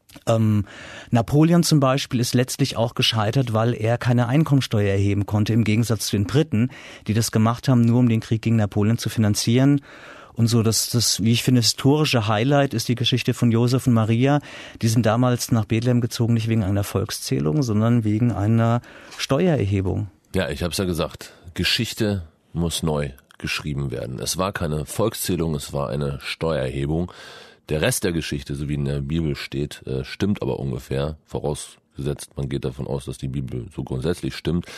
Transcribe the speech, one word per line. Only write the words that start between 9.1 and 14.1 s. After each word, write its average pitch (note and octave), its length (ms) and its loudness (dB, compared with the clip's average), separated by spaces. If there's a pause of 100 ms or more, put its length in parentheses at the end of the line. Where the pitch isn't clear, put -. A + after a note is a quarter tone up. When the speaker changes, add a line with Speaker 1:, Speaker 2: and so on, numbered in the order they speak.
Speaker 1:
Und A#2 140 2
so A2+ 160 4
das, A2 260 0
das, - 320 0
wie A2+ 120 4
ich A#2 100 0
finde, B2+ 160 4
historische C3+ 680 2
Highlight C3+ 460 2
ist - 140 -2
die B2 80 2
Geschichte A#2+ 380 0
von A#2+ 180 4
Josef A#2+ 360 4
und B2 60 6
Maria. A#2 460 4 (420)